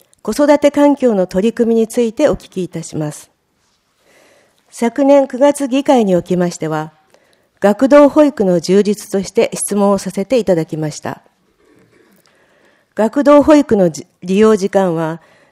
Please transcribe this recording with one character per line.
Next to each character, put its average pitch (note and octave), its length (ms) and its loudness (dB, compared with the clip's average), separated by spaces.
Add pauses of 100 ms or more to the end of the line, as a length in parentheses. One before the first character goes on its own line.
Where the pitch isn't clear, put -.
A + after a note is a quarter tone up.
(220)
子 G#3+ 120 -8
育 D4 260 2
て D4 100 2
環 C#4+ 260 2
境 B3 200 0
の F#3 100 0
取 F#3 220 -2
り A3+ 60 -2
組 A3+ 200 -2
み A3+ 80 0
に A3 60 -2
つ - 140 -6
い A3+ 120 -2
て D4 160 0
お G3 60 -2
聞 - 160 -16
き F#3+ 120 -8
い E3 60 -10
た D#3+ 140 -12
し - 120 -16
ま D3+ 160 -6
す。 - 200 -20 (1400)
昨 A#3 300 -4
年 C#4 240 4
九 B3 100 -12
月 C#4+ 300 0
議 C4+ 160 -2
会 B3+ 220 2
に F#3+ 100 0
お F3 60 0
き F3+ 160 -4
ま F3+ 120 -2
し E3+ 80 -12
て D#3+ 120 -8
は、 D#3 240 -8 (680)
学 G#3 300 0
童 D4 180 8
保 D4+ 160 2
育 C#4 220 -2
の F3 160 0
充 F#3+ 220 0
実 G3+ 260 -6
と G3 120 -4
し F#3 100 -12
て - 220 -2
質 F#3+ 220 -10
問 G3+ 160 0
を G3 60 0
さ F#3+ 140 -10
せ G3 120 -6
て C4 140 -2
い G#3+ 80 -2
た F#3+ 100 0
だ D#3+ 100 -2
き D#3+ 120 -10
ま D#3 140 -6
し - 100 -18
た。 - 200 -12 (1700)
学 A3+ 300 -2
童 D4 180 6
保 D4 120 4
育 C#4+ 200 2
の F#3 140 2
じ-、 - 180 -10 (160)
利 F#3+ 160 -2
用 G#3+ 160 4
時 G3 140 -4
間 F#3+ 260 0
は、 E3 260 -8 (300)